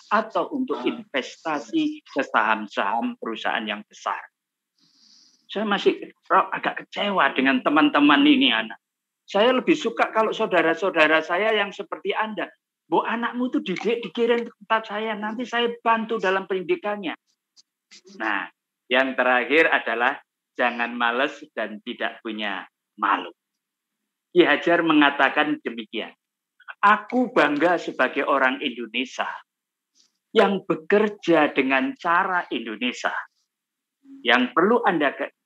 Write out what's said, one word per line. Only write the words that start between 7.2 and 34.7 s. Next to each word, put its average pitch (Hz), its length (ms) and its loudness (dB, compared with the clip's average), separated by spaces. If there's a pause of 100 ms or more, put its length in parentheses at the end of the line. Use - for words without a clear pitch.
dengan 131 240 2
teman-teman 147 640 4
ini, 135 240 4
anak. 113 320 -4 (400)
Saya 226 320 2
lebih 233 240 2
suka 226 320 -2
kalau 220 240 0
saudara-saudara 165 880 2
saya 202 320 0
yang 202 160 -2
seperti 170 400 -10
Anda, 175 400 -6 (320)
"Bu, 190 240 -2
anakmu 233 400 -4
itu 247 160 -2
didik, 226 400 -4
dikirim 233 400 0
ke 233 160 -10
tempat 220 320 -4
saya, 220 240 -6
nanti 214 320 -8
saya 233 240 -2 (120)
bantu 226 360 0
dalam 190 320 -2
pendidikannya." 185 640 -4 (1040)
Nah, 101 320 -4 (400)
yang 131 240 2
terakhir 127 560 2
adalah 123 480 0 (380)
jangan 120 400 -2
malas 120 400 0 (160)
dan 107 320 -8
tidak 110 400 -8
punya 104 400 -8 (320)
malu. 95 320 0 (1040)
Ki 175 80 6
Hajar 156 400 4
mengatakan 147 800 2
demikian, 113 560 -10 (640)
"Aku 214 480 2
bangga 151 480 2
sebagai 139 480 -2
orang 135 400 2
Indonesia 120 640 -6 (1040)
yang 202 320 2
bekerja 170 880 2
dengan 135 460 0
cara 175 500 0
Indonesia." 120 640 -6 (1120)
Yang 127 320 2
perlu 214 240 4